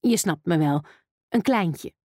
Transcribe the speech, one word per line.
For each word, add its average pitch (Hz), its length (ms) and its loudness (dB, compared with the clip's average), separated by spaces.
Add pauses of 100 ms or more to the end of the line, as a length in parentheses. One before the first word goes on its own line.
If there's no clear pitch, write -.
je 233 160 2
snapt 170 300 -2
me 170 120 2
wel, 143 260 2 (480)
een 233 100 0
kleintje 196 520 -2 (100)